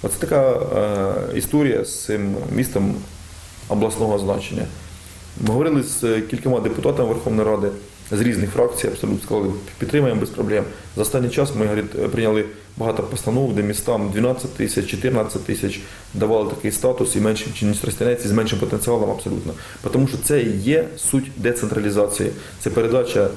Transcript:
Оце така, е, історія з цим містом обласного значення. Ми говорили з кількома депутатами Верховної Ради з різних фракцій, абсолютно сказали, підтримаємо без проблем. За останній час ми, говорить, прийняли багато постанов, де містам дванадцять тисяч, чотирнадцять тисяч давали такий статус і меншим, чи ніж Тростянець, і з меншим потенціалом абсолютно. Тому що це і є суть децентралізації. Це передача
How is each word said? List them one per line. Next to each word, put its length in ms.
Оце 160
така, 320
е, 840
історія 480
з 200
цим 300
містом 400
обласного 500
значення. 460
Ми 80
говорили 340
з 380
кількома 380
депутатами 500
Верховної 400
Ради 200
з 100
різних 300
фракцій, 360
абсолютно 360
сказали, 300
підтримаємо 420
без 80
проблем. 340
За 60
останній 280
час 260
ми, 100
говорить, 460
прийняли 340
багато 260
постанов, 520
де 80
містам 460
дванадцять 440
тисяч, 320
чотирнадцять 600
тисяч 340
давали 360
такий 220
статус 440
і 40
меншим, 340
чи 120
ніж 120
Тростянець, 480
і 20
з 40
меншим 280
потенціалом 500
абсолютно. 440
Тому 160
що 160
це 180
і 160
є 300
суть 260
децентралізації. 920
Це 100
передача 680